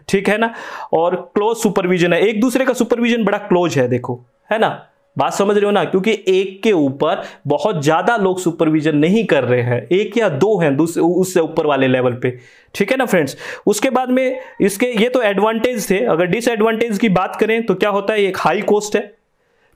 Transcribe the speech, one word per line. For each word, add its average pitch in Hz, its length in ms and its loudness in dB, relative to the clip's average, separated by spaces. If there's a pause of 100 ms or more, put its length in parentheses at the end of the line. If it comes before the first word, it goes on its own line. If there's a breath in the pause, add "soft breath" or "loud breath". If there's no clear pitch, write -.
ठीक 190 220 0
है 208 80 0
ना। 226 160 -2 (400 loud breath)
और 180 420 0
क्लोज 220 220 0
सुपरविजन 180 560 0
है, - 80 2
एक 208 200 0
दूसरे 262 240 2
का 262 80 2
सुपरविजन 233 500 0
बड़ा 202 140 0
क्लोज 180 400 0
है, 123 100 2
देखो, 123 380 -6 (260)
है 220 80 0
ना, 151 280 -2 (300)
बात 156 160 0
समझ 202 220 2
रहे 202 100 2
हो 202 60 0
ना, 190 120 2
क्योंकि 190 440 0
एक 190 360 0
के 220 80 2
ऊपर 147 500 0 (260 loud breath)
बहुत 147 360 0
ज़्यादा 185 340 2
लोग 185 220 0
सुपरविजन 160 560 0
नहीं 185 300 2
कर 139 180 2
रहे 123 180 0
हैं, 120 300 -2
एक 214 260 0
या 214 120 2
दो 185 300 0
हैं 143 180 0
दूसरे, 160 260 0
उससे 175 360 0
ऊपर - 260 0
वाले 135 220 2
लेवल 127 260 2
पे, 123 240 -4 (380 loud breath)
ठीक 202 160 0
है 262 60 0
ना 254 80 0
फ्रेंड्स। - 320 0 (280 loud breath)
उसके 208 240 0
बाद 254 200 0
में 262 300 0 (220 loud breath)
इसके, 196 240 0
ये 240 240 0
तो 247 120 0
एडवांटेज 220 680 0
थे। 196 160 0
अगर 180 200 2
डिसएडवांटेज 220 760 0
की 233 100 2
बात 185 260 0
करें 226 300 0
तो 185 100 0
क्या 208 140 0
होता 202 240 -2
है, 208 80 0
एक 185 180 0
हाई 208 220 0
कॉस्ट 208 340 0
है, - 240 -6 (560)